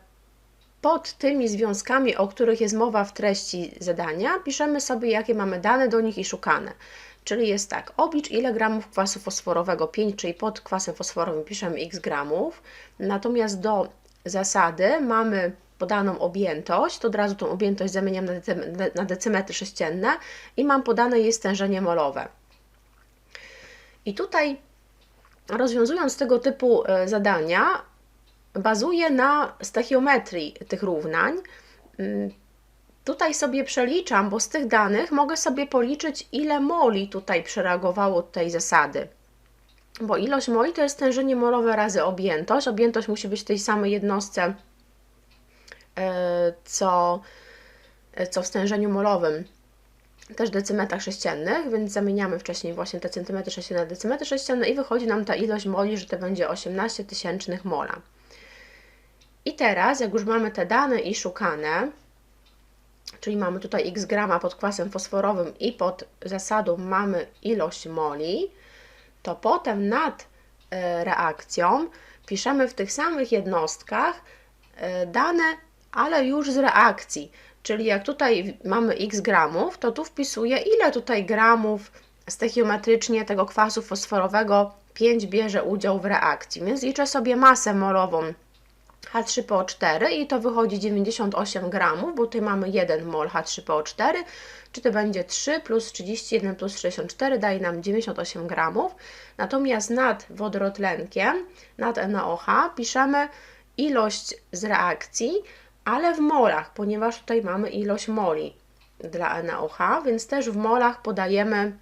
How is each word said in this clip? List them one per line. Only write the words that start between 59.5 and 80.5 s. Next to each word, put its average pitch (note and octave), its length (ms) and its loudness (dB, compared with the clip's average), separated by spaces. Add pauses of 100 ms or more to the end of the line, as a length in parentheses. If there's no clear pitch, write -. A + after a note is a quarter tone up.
teraz, A3+ 460 2
jak G#3+ 120 -2
już G#3 120 -2
mamy A3 260 0
te F#3 160 -2
dane A#3+ 340 2
i G3 140 -4
szukane, F3 760 -2 (1300)
czyli G#3+ 160 -4
mamy F#3 240 -2
tutaj - 280 -2
x F#3 160 -6
grama F#3+ 340 0
pod F3+ 160 -4
kwasem G3+ 360 -4
fosforowym G3 680 -2
i A#3 140 -2
pod - 320 -4 (200)
zasadą F#3+ 520 -2
mamy F#3+ 500 -2 (160)
ilość F#3 440 -2
moli, D#3+ 640 -4 (720)
to F3 120 -6
potem A3 540 0
nad, C#4 380 -2 (440)
e, F3 340 -4
reakcją F3+ 840 0 (380)
piszemy C4 420 0
w B3 60 -12
tych G3+ 180 -6
samych D4 400 -2
jednostkach, F#3+ 880 0 (560)
e, F3+ 300 -4
dane, D#4+ 380 2 (480)
ale D4 320 2
już C#4 260 0
z B3+ 60 0
reakcji. G#3+ 760 4 (300)
Czyli A3 220 -2
jak G3+ 200 2
tutaj A#3 400 2
w-, - 240 -8
mamy A3+ 260 2
x G#3 260 -2
gramów, F#3 580 2
to A#3 140 0
tu D4 120 -6
wpisuję, B3+ 520 -2